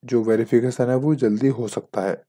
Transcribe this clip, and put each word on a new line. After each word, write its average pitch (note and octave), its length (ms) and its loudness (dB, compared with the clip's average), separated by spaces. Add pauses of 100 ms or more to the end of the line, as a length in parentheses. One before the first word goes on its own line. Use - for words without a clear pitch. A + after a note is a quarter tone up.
जो A#2+ 220 0
वेरिफिकेशन A#2+ 640 2
है B2+ 60 2
वो D3 200 2
जल्दी A#2+ 340 0
हो A#2+ 180 -4
सकता - 340 -6
है। F#2+ 120 -2 (140)